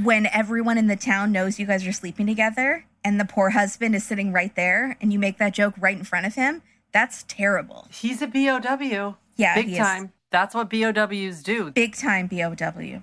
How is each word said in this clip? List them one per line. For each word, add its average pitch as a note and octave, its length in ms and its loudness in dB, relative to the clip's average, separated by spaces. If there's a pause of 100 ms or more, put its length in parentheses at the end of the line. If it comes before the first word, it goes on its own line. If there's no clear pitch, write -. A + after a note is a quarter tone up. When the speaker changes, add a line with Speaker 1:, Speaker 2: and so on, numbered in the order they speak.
Speaker 1:
When G#3+ 240 4
everyone A3+ 500 0
in A3 80 4
the G#3 100 4
town G3+ 360 0
knows F#3+ 260 0
you G3+ 80 -4
guys F#3+ 220 0
are F#3 40 -2
sleeping G3+ 360 -4
together A3 580 0 (180)
and G3+ 160 2
the G3+ 60 0
poor F#3+ 240 2
husband G#3 460 0
is G3 100 0
sitting G3+ 260 -2
right F#3 240 0
there G3 460 0
and G#3 100 2
you G3+ 60 0
make G3 220 0
that G3+ 160 0
joke G#3 240 2
right G3 180 2
in D#3+ 60 -12
front F#3 240 -2
of G#3+ 80 -6
him, C#4 260 0 (300)
that's A#3 360 0
terrible. - 600 -2
Speaker 2:
He's A#3+ 320 -6
a D4 60 -2
B C4+ 200 2
O C4 120 2
W. A#3 560 -2 (220)
Speaker 1:
Yeah, F#3+ 180 4
Speaker 2:
Big A3 140 2
Speaker 1:
he - 40 -4
is. F3+ 60 -4
Speaker 2:
time. F#3+ 320 0 (180)
That's G3+ 240 2
what A3+ 160 -2
B A3 160 0
O A3 60 2
Ws G3 500 -2
do. F#3 300 -2
Speaker 1:
Big A#3 240 0
time F#3+ 320 0
B F3+ 160 -2
O E3 100 -2
W. D#3+ 500 -8